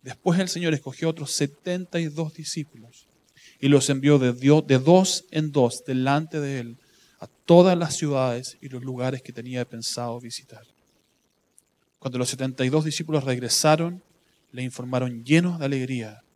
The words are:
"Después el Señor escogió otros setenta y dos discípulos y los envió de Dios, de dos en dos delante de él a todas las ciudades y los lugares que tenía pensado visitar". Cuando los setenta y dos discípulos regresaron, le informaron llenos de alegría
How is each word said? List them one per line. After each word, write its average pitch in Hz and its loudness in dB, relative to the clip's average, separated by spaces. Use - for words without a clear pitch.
"Después 170 -2
el 185 -2
Señor 165 -2
escogió 147 -6
otros 160 -6
setenta 180 -4
y 160 -4
dos 151 -8
discípulos 135 -14
y 139 2
los 139 6
envió 143 4
de 127 2
Dios, 143 4
de 135 4
dos 180 4
en 156 -2
dos 123 0
delante 143 -2
de 139 -6
él 117 -14
a - -18
todas 180 6
las 156 -4
ciudades 131 -4
y 135 -18
los 127 -12
lugares 131 -6
que 123 -18
tenía 123 -8
pensado 120 -8
visitar". - -18
Cuando 127 -8
los 123 -2
setenta 131 -4
y 127 0
dos 151 0
discípulos 156 -4
regresaron, 156 0
le 127 -8
informaron 123 -6
llenos 165 2
de 139 -4
alegría 127 -6